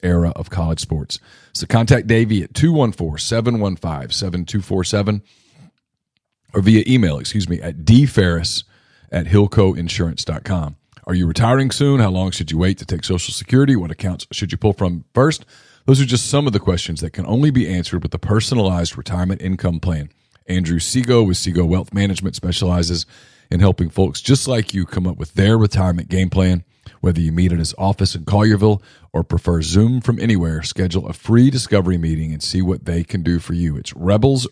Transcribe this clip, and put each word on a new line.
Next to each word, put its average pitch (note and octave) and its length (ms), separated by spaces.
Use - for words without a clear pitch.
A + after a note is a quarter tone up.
era E2+ 340
of - 140
college E2 300
sports. - 380
So - 140
contact A2+ 400
Davey A2 360
at - 120
two E3 180
one C#3 200
four, D#2 260
seven A2+ 420
one G2 160
five, D2 380
seven F2+ 300
two G#2 160
four F#2 240
seven G2+ 380
or G2 80
via G#2+ 260
email, G2+ 320
excuse F#2 300
me, E2+ 120
at D#2+ 240
D B2 220
Ferris F2 580
at F2 160
hillcoinsurance F#2 1000
dot D#2 200
com. D#2+ 320
Are - 80
you F2+ 120
retiring B2 440
soon? C#3 300
How G#2 100
long F#2 200
should - 200
you D#2 80
wait F#2 200
to - 80
take E2+ 180
Social - 300
Security? C3+ 420
What F2 140
accounts F2+ 420
should F#2+ 200
you - 60
pull G#2+ 140
from F2 400
first? D3+ 320
Those C3+ 140
are C#3 60
just A#2+ 240
some D3 160
of A#2+ 80
the E2+ 60
questions E2+ 420
that D#2 100
can - 140
only C#3 240
be B2 180
answered F2+ 340
with - 120
a - 40
personalized G2+ 800
retirement F2+ 460
income F2 380
plan. D#2 280
Andrew F2 320
Sego A#2+ 440
with F#2 140
Sego F2 300
Wealth F2 260
Management G2 440
specializes F2 680
in E2+ 100
helping F2+ 300
folks F#2 320
just C3+ 260
like A#2 240
you F#2+ 140
come F2+ 200
up F2+ 120
with - 160
their G#2+ 240
retirement F#2 500
game F#2 220
plan. F2+ 340
Whether E2+ 180
you D#2+ 120
meet F2 200
at E2+ 60
his D#2+ 180
office F#2+ 380
in E2 100
Collierville G#2 560
or E2 100
prefer E2+ 380
Zoom G#2 400
from A#2 180
anywhere, E2+ 440
schedule F2+ 440
a - 60
free A#2+ 380
discovery G2 480
meeting D#2+ 340
and D2+ 100
see F#2 200
what F2+ 240
they E2+ 180
can F#2 180
do E2+ 160
for E2 140
you. E2+ 240
It's - 180
rebels A2 580